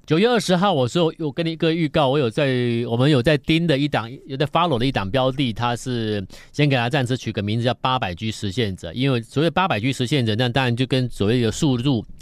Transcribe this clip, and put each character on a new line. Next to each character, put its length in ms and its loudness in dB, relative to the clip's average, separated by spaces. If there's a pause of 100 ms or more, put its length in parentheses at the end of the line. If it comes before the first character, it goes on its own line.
九 120 2
月 100 4
二 120 4
十 180 2
号， 160 2
我 140 2
说 320 0
我 120 -4
跟 140 -4
你 60 -2
一 40 -6
个 160 0
预 160 0
告， 220 2
我 80 2
有 100 2
在， 200 0 (420)
我 80 0
们 140 6
有 100 4
在 160 4
盯 300 2
的 100 4
一 100 0
档， 240 -2 (140)
有 100 -10
在 120 0
follow 320 0
的 60 0
一 60 0
档 200 -2
标 200 2
的， 220 -2
它 220 -2
是 500 -4 (260)
先 160 2
给 80 2
它 140 0
暂 160 0
时 100 -2
取 160 -6
个 120 -4
名 160 -2
字 40 -2
叫 120 2
“八 240 -2
百 160 -4
G 160 -6
实 200 -6
现 240 -2
者”， 180 -12
因 200 0
为 80 -2
所 220 -2
谓 80 4
“八 160 0
百 120 0
G 140 -2
实 140 -2
现 180 2
者”， 100 0
那 140 0
当 140 0
然 120 0
就 120 0
跟 220 0
所 180 -2
谓 120 2
的 120 0
速 260 0
度， 260 0 (180)